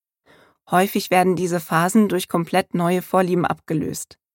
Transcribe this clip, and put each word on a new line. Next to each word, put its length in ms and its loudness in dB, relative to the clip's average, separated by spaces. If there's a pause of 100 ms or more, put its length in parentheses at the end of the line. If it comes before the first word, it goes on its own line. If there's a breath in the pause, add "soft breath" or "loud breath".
(720 soft breath)
Häufig 400 0
werden 260 4
diese 240 -2
Phasen 480 2
durch 200 -4
komplett 460 -2
neue 280 0
Vorlieben 420 0
abgelöst. 760 -6 (160)